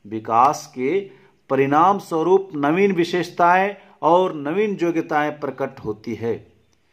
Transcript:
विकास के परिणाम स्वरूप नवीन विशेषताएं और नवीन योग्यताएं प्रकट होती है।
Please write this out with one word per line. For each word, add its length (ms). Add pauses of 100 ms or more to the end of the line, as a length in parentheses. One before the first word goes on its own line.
विकास 600
के 440 (380)
परिणाम 500
स्वरूप 560
नवीन 360
विशेषताएं 840 (260)
और 320
नवीन 480
योग्यताएं 580
प्रकट 400
होती 360
है। 360 (420)